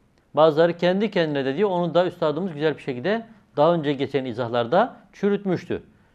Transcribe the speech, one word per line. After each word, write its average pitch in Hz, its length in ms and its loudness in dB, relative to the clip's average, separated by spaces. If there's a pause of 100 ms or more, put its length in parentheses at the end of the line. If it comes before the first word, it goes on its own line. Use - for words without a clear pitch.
(340)
Bazıları 160 440 4
kendi 190 340 0
kendine 151 340 0
dedi, 139 200 0
onu 175 280 -2
da 175 120 4
üstadımız 165 480 -4
güzel 147 240 -2
bir - 40 -20
şekilde 170 440 -4 (320)
daha 156 160 4
önce 151 200 0
geçen 131 320 -2
izahlarda 123 720 0 (180)
çürütmüştü. 196 680 -4 (320)